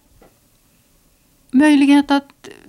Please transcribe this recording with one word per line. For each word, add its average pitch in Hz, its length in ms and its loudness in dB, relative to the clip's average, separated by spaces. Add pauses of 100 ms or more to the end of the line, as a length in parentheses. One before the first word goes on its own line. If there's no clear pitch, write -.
(1500)
Möjlighet 285 600 0
att 277 380 -8 (200)